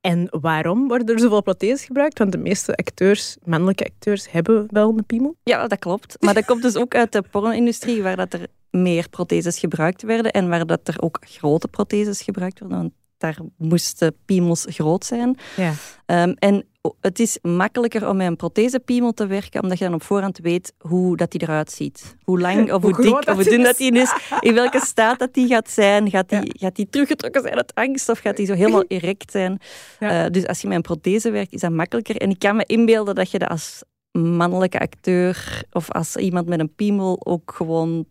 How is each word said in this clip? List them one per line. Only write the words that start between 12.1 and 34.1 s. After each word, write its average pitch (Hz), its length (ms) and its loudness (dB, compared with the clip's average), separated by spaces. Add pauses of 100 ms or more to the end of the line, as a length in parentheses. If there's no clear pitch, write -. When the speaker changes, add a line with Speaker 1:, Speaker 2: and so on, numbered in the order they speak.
Speaker 2:
gebruikt 190 380 -6
werden, 185 180 -8
want 170 140 -4 (260)
daar 160 200 -4 (200)
moesten 160 580 0 (100)
piemels 175 440 2
groot 160 360 0
zijn. 240 320 -2 (180)
Speaker 1:
Ja. 175 160 -2 (340)
Speaker 2:
Ehm, 175 320 2
en 202 280 2 (160)
o-, - 200 -6
het 190 180 -2
is - 220 0
makkelijker 208 680 -2
om 190 80 0
met 185 100 0
een 170 80 -2
prothesepiemel 240 800 0
te 208 140 -4
werken, 196 360 -6
omdat 185 140 -2
je 190 80 -4
dan 175 80 -2
op 160 100 -4
voorhand 196 360 -2
weet 170 380 -2
hoe 180 400 0
dat 170 140 -2
die 175 100 -6
eruit 156 300 -2
ziet. - 520 -12
Hoe 185 160 2
lang 190 340 2
of 185 80 2
Speaker 1:
<laughs> - 0 -
Hoe - 0 -
Speaker 2:
hoe 190 120 4
Speaker 1:
groot 247 120 2
Speaker 2:
dik 233 120 6
of 294 80 0
Speaker 1:
dat 202 100 2
Speaker 2:
hoe 190 80 2
Speaker 1:
die 208 80 6
Speaker 2:
dun 240 100 6
Speaker 1:
is. 247 60 6
Speaker 2:
dat 247 100 2
die 262 160 0
is, 247 200 4 (260)
in 233 140 2
welke 247 260 2
staat 233 400 2
dat 254 140 -4
die 254 140 2
gaat 226 220 2
zijn. 208 400 4
Gaat 190 200 0
die, 208 140 0
Speaker 1:
Ja. - 100 -8
Speaker 2:
gaat 185 220 -4
die 202 140 -4
teruggetrokken 277 520 0
zijn - 140 -6
uit - 200 -4
angst 269 340 -2
of 226 100 0
gaat 202 180 -4
die 208 80 -2
zo 196 80 -2
helemaal 208 300 4 (100)
Speaker 1:
<laughs> 185 40 -4
Speaker 2:
erect 180 340 -6
zijn? 190 280 -2 (400)
Speaker 1:
Ja. 175 260 0
Speaker 2:
Eh, 170 60 -2
dus 180 160 0
als - 140 -6
je 196 60 -8
met 190 80 -2
een 165 60 0
prothese 190 500 -2
werkt, 202 220 -6
is - 80 -8
dat 175 100 -2
makkelijker. 180 460 -4
En 196 120 0
ik 190 100 -2
kan 208 160 2
me 220 100 0
inbeelden 220 500 2
dat 185 160 -2
je - 80 -2
dat - 100 -2
als - 340 -8 (280)